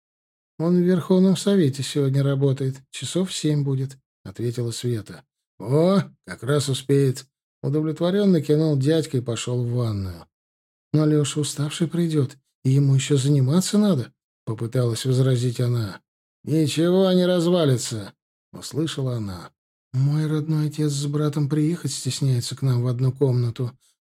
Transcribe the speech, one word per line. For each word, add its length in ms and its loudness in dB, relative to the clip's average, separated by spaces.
"Он 160 2
в 60 4
Верховном 560 4
Совете 440 2
сегодня 420 0
работает. 540 0
Часов 400 -4
в 40 -10
семь 300 -2
будет", — 340 -4
ответила 460 -6
Света. 520 -6
"О, 420 2
как 180 -14
раз 240 0
успеет". 580 0
Удовлетворенно 800 2
кивнул 340 2
дядька 420 0
и 40 0
пошел 420 -4
в 80 -4
ванную. 540 -4
"Но 140 2
Леша 340 2
уставший 480 -4
придет, 480 -2
и 60 2
ему 240 4
еще 200 2
заниматься 640 2
надо", — 340 2
попыталась 600 -2
возразить 560 2
она. 400 -2
"Ничего 720 2
не 120 4
развалится", — 880 0
услышала 640 -6
она. 360 -8
"Мой 340 0
родной 400 -2
отец 240 -2
с 140 -4
братом 420 -2
приехать 460 -2
стесняется 640 -2
к 40 -10
нам 220 0
в 40 -2
одну 260 0
комнату, 580 0